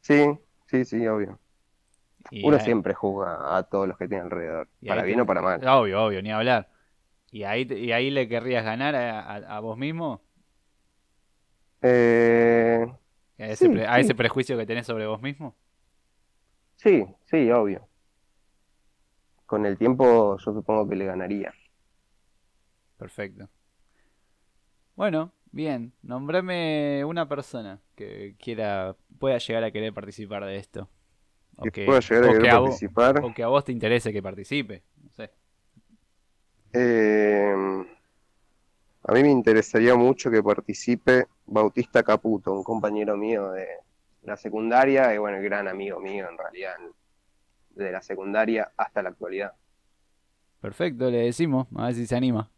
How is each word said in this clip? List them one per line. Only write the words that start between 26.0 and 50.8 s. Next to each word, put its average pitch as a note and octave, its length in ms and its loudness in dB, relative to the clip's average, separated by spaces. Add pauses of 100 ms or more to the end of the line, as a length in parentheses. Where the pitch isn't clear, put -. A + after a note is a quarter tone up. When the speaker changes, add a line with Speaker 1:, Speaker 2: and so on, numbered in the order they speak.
Speaker 2:
Nombrame D3+ 1040 -4
una E3 240 -6
persona A#2+ 520 -10 (140)
que G2+ 440 -16
quiera, G2+ 580 -6 (220)
pueda C3 200 0
llegar A2+ 260 -4
a A2 60 -4
querer G#2+ 220 -6
participar G2+ 520 -12
de G2 120 -8
esto. G2 320 -14 (680)
O - 60 -12
Speaker 1:
Que A2+ 60 -2
Speaker 2:
que, G#2 160 -6
Speaker 1:
pueda C3 140 6
llegar A#2 240 4
a - 20 8
Speaker 2:
o A#2 40 8
Speaker 1:
querer A2 120 6
Speaker 2:
que A#2+ 80 6
a A#2 80 8
vos, C3 120 2
Speaker 1:
participar. B2 540 2
Speaker 2:
o A#2 100 -8
que A#2 80 -8
a A#2 60 -2
vos C#3 160 2
te C3 80 -8
interese A2+ 400 -2
que G2+ 100 -6
participe. G2 600 -8 (200)
No - 80 -20
sé. A2 200 -18 (1400)
Speaker 1:
Eh, G#2+ 840 4 (1500)
a - 80 0
mí B2+ 100 6
me D3 80 6
interesaría A2+ 640 4
mucho B2 360 4
que A2 120 4
participe A#2 840 2 (200)
Bautista G#2+ 560 2
Caputo, G#2+ 500 0
un G2 120 -4
compañero G#2+ 520 -4
mío G2+ 360 -4
de F#2 140 -8 (580)
la G#2 120 -10
secundaria A#2 800 2
y, G#2 40 -2
bueno, G2+ 220 -4
gran G2+ 280 -4
amigo F#2+ 320 -8
mío, F#2+ 280 -10
en E2+ 80 -16
realidad, F2+ 380 -12 (960)
de G2 220 -8
la F#2 100 -8
secundaria G#2 760 -2
hasta - 260 -4
la F#2 80 -6
actualidad. F#2+ 420 -10 (1080)
Speaker 2:
Perfecto, B2+ 500 -4